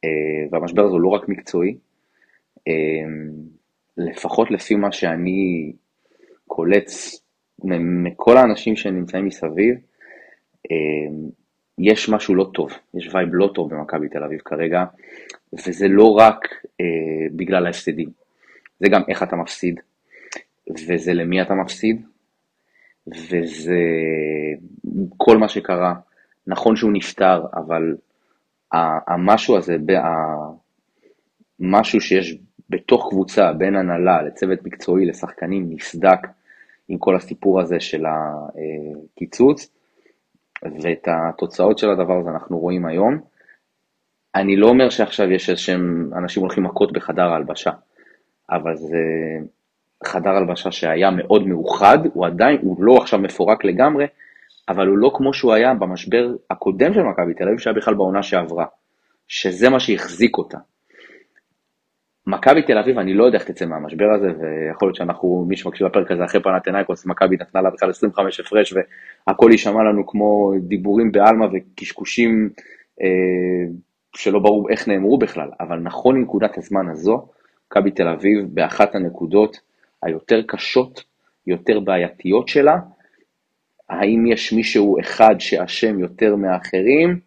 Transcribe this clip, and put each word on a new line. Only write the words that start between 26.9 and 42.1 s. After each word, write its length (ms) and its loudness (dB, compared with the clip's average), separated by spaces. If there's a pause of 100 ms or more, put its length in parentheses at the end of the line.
נפטר, 500 2 (120)
אבל 420 -4 (760)
ה-, 420 0
המשהו 420 2
הזה, 200 -2 (100)
ב-, 40 0
ה-, 600 -2 (1080)
משהו 400 2
שיש 380 0 (320)
בתוך 400 0
קבוצה, 420 2
בין 240 0
הנהלה 460 2
לצוות 420 -4
מקצועי 420 -2
לשחקנים, 640 -6
נסדק 460 2 (720)
עם 100 -8
כל 180 2
הסיפור 440 0
הזה 200 -2
של 260 -6
הקיצוץ, 1600 -4 (920)
ואת 460 -6
התוצאות 680 0
של 120 0
הדבר 280 0